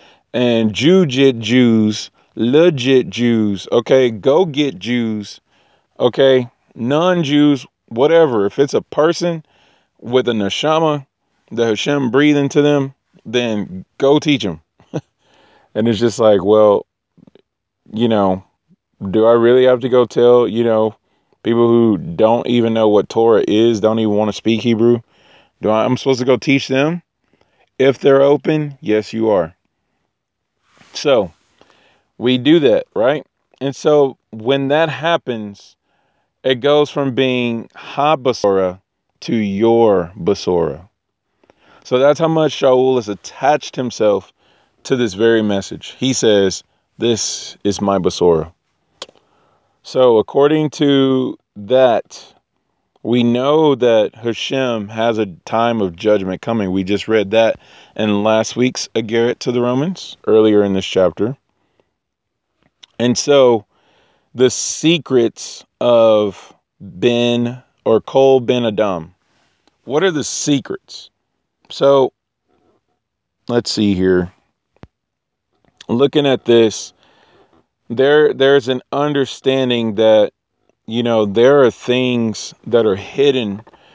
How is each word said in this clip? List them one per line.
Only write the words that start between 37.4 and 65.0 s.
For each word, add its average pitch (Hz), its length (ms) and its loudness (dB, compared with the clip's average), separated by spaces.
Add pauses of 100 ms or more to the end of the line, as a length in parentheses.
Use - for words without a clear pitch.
ha-basora 110 1040 -2 (420)
to - 140 -6
your 104 800 0
basora. 90 720 -4 (960)
So 127 140 -2
that's 143 220 4
how 160 80 0
much 160 260 0
Shaul 131 440 2
has 107 120 -6
attached - 680 -4
himself 107 560 -2 (520)
to 139 120 -2
this 117 200 -2
very 113 260 2
message. 101 560 -6
He 131 160 -2
says, 101 500 0 (360)
"This - 640 -6
is 101 180 -4
my 98 160 -2
basora." 85 560 -2 (1300)
So 127 380 2
according 147 500 0 (120)
to 135 540 0 (200)
that, 117 680 0 (800)
we 120 220 0
know 139 500 2
that 113 400 2
Hashem 117 760 -6
has 113 280 -2
a 107 80 -2 (200)
time 117 360 -2
of 90 140 -4
judgment 95 480 -2
coming. 110 280 -4
We 95 120 -2
just 98 240 -4
read 107 240 0
that 110 280 2 (360)
in 104 280 -2
last 110 320 0
week's 123 380 -4
Agarret 117 460 -2
to 135 120 -6
the 123 100 0
Romans, 131 540 -4 (120)
earlier 110 360 4
in 101 100 -2
this 95 120 -4
chapter. 95 520 -2 (1600)
And 120 180 0
so 127 480 4 (720)
the 123 140 2
secrets - 1120 -4 (160)